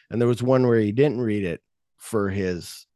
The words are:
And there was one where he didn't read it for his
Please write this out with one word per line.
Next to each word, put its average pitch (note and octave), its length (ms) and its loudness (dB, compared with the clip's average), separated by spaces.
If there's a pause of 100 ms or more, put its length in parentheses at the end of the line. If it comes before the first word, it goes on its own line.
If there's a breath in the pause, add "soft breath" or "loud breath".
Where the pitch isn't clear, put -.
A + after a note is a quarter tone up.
(100)
And A2+ 100 -2
there A#2+ 80 2
was A#2+ 140 0
one B2+ 240 4
where A#2 120 4
he G#2 140 0
didn't B2 280 2
read G#2 240 -2
it E2+ 160 -4 (360)
for G2+ 340 -2
his F#2 640 -6